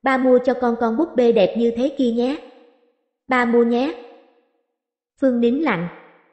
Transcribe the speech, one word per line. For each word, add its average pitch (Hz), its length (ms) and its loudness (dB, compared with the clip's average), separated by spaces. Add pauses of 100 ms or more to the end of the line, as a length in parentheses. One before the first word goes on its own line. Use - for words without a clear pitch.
"Ba 262 140 0
mua 254 280 4
cho 262 80 0
con 240 260 -2
con 226 180 -2
búp 330 180 -2
bê 240 160 2
đẹp 208 260 2
như 233 140 0
thế 247 260 -4
kia 240 140 0
nhé." 247 260 -2 (880)
"Ba 247 180 -2
mua 240 180 2
nhé." 240 300 -2 (1300)
Phương 247 200 0
nín 240 180 0
lặng. 190 280 -4 (460)